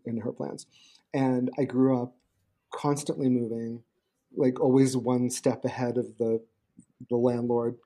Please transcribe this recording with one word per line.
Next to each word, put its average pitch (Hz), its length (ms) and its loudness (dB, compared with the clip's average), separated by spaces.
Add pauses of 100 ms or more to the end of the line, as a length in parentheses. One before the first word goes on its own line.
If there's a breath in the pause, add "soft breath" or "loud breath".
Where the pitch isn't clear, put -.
in 117 120 -4
her 120 140 -4
plans. - 340 -10 (460 soft breath)
And 127 460 0
I 131 60 2
grew 127 360 2
up 123 140 -8 (580)
constantly 143 560 -2
moving, 117 540 -2 (540)
like, 127 240 0
always 131 360 4
one 123 320 0
step - 360 -2
ahead 123 340 -2
of 110 200 -4
the, 113 220 0 (680)
the 120 80 0
landlord 120 680 0